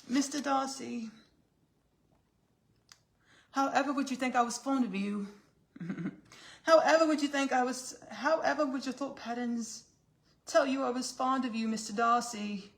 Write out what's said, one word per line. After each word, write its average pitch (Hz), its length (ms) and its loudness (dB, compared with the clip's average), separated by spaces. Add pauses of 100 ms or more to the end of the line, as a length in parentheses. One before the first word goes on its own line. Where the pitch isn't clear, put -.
Mister 277 320 0
Darcy, 240 680 -4 (2500)
however 277 420 0
would 277 160 -2
you 254 80 -4
think 254 180 -2
I 254 60 6
was 233 160 0
fond 269 280 0
of 190 100 -4
you? 202 320 -4 (520)
<laughs> 170 320 -6 (560)
However 320 400 8
would 302 140 2
you 285 80 2
think 277 240 0
I 254 100 2
was, - 340 -4 (140)
however 285 540 0
would 262 200 -4
your 262 60 -4
thought 269 240 -8
patterns 240 680 -6 (600)
tell 302 220 4
you 269 160 0
I 254 60 0
was 247 240 -4
fond 262 320 0
of 226 100 -4
you, 226 100 -2
Mister 220 280 -4
Darcy? 214 840 0